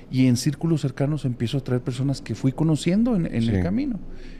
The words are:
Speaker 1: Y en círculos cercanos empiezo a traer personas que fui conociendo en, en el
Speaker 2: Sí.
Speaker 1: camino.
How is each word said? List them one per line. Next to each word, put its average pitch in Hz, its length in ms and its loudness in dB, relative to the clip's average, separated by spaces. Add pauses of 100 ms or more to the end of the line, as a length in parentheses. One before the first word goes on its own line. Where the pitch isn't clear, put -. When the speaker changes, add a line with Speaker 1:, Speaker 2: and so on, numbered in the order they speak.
Speaker 1:
Y 131 160 4
en 127 100 6
círculos 156 460 0
cercanos 143 440 -2
empiezo 123 340 -2
a - 40 -4
traer 123 200 0
personas 131 380 -2
que 113 120 -8
fui 131 200 0
conociendo 175 640 2
en, 170 120 0
en - 80 -6
el 113 220 2
Speaker 2:
Sí. 90 40 4
Speaker 1:
camino. 247 380 0 (400)